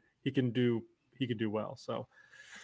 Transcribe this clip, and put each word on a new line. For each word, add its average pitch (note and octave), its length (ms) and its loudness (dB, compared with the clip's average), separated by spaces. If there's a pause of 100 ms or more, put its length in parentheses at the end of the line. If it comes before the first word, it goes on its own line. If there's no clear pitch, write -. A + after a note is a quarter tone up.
(240)
he C3 80 0
can B2+ 180 4
do, A#2 320 2 (380)
he C3+ 60 2
can A2+ 120 -2
do A2 100 0
well. G#2 280 -2
So. A#2+ 320 -6 (560)